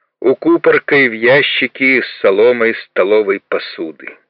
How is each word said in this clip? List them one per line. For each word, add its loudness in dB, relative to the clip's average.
укупоркой 0
в -8
ящики 0
с -10
соломой 2
столовой -2
посуды. -10